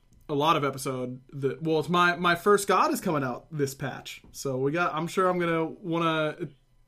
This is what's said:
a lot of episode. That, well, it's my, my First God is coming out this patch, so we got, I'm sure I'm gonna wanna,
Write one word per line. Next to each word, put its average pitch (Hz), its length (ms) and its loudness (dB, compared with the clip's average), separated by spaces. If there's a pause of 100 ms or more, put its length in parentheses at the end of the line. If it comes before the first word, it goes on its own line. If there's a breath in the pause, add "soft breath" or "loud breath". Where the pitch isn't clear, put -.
(280)
a 151 60 -6
lot 151 240 2
of 143 60 -2
episode. 131 580 -4 (100)
That, 139 300 -4
well, 160 180 2
it's 143 100 -4
my, 175 260 4
my 175 180 2
First 202 340 4
God 226 240 4
is 285 100 -2
coming 151 220 0
out 123 280 -6
this 143 240 -2
patch, - 560 -10
so 131 260 -6
we 135 140 0
got, 170 240 0
I'm 156 100 -2
sure 185 240 2
I'm 180 80 2
gonna 165 280 2
wanna, 160 720 -2 (500)